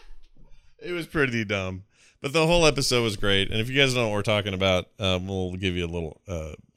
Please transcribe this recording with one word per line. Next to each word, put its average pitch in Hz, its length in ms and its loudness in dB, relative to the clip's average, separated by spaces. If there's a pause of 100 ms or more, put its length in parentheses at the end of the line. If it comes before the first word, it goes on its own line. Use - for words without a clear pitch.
(800)
It 175 120 -10
was 170 160 -6
pretty 120 380 0
dumb. 95 380 -4 (400)
But 131 100 -4
the 160 140 4
whole 170 180 6
episode 127 380 4
was 104 140 0
great. 98 340 2
And 110 80 0
if 120 100 -2
you 131 100 -2
guys 131 140 4
don't 123 100 0
know 110 60 0
what 104 60 -2
we're 104 60 -2
talking 104 320 0
about, 92 320 2 (120)
uh, 92 240 0
we'll 92 340 -4
give 92 200 -2
you 87 100 -2
a 82 60 -8
little, 82 340 -8
uh, 80 280 -8 (240)